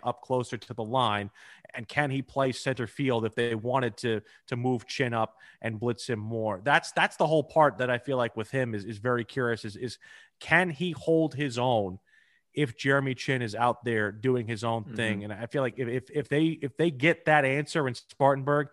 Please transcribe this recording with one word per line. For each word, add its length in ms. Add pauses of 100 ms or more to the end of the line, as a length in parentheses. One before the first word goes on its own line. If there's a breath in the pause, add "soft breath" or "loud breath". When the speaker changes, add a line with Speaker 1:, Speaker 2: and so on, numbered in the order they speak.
Speaker 1:
up 180
closer 340
to 180
the 100
line? 460 (440 loud breath)
And 140
can 220
he 120
play 320
center 340
field 380
if 100
they 200
wanted 420
to, 240 (260 soft breath)
to 80
move 320
Chinn 260
up 240 (240 loud breath)
and 180
blitz 280
him 120
more? 440
That's, 300
that's 240
the 100
whole 160
part 360
that 100
I 80
feel 200
like 200
with 140
him 240
is, 100
is 120
very 280
curious, 400
is, 100
is 220 (420 loud breath)
can 300
he 220
hold 420
his 240
own 420 (540 soft breath)
if 240
Jeremy 380
Chinn 260
is 140
out 280
there 280
doing 360
his 180
own 180
thing? 360
Speaker 2:
Mm-hmm. 120
Speaker 1:
And 100
I 40
feel 160
like 160
if, 100
if, 240
if 180
they, 320
if 140
they 160
get 340
that 200
answer 420
in 80
Spartanburg, 760